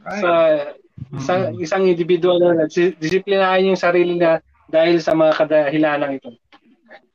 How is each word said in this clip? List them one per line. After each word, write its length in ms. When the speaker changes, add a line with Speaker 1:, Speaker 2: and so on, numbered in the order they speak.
Speaker 1:
Right. 220
Speaker 2:
sa 80
isang, 280
Speaker 3:
Mm-mm. 140
Speaker 2:
isang 200
individual 540
na 260
nagsi-, 320
disiplinahin 800
yung 40
sarili 360
na 240
dahil 320
sa 100
mga 220
kadahilanan 840
ito. 140